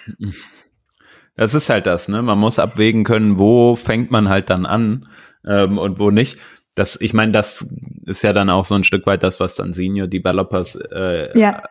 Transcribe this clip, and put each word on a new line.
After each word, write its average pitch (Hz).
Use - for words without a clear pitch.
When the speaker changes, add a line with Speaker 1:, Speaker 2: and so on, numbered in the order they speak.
Speaker 1:
<laughs> 107
Speaker 2:
Das 110
ist 147
halt 104
das, 87
ne? 104
Man 110
muss 110
abwägen 110
können, 107
wo 120
fängt 117
man 107
halt 98
dann 92
an, 110
ähm, 101
und 95
wo 104
nicht. 117
Das, -
ich 107
meine, 110
das -
ist -
ja 104
dann 98
auch 95
so 104
ein 95
Stück 95
weit 98
das, 92
was -
dann 92
Senior 95
Developers, 92
äh, 90
Speaker 1:
Ja. 208